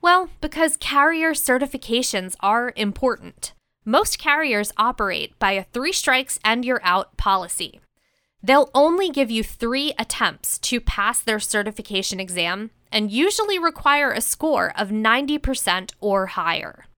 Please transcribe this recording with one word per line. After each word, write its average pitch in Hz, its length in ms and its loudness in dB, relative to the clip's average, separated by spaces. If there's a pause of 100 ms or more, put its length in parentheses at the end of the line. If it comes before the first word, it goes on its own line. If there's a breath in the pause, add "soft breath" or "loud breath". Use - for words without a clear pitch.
Well, 349 280 4 (120)
because 311 340 0
carrier 320 560 2
certifications 247 1080 -2
are 233 340 0
important. - 760 -4 (320)
Most 294 340 2
carriers 285 560 0
operate 214 640 -2
by 196 140 2
a 190 180 -4
three 285 220 -4
strikes 262 500 0
and 233 220 2
you're 247 180 -2
out 185 320 0
policy. 185 640 -2 (640)
They'll 269 320 4
only 339 340 4
give 269 220 0
you 220 100 0
three 262 560 -4
attempts - 640 -4
to 240 220 -2
pass 214 400 0
their 214 180 0
certification 208 800 -4
exam 185 520 -4 (200)
and 214 180 0
usually 392 480 0
require 294 540 0
a - 80 -2
score - 580 -2
of 202 140 -2
ninety 240 460 2
percent 214 640 -2
or 196 240 0
higher. 165 600 -4 (120)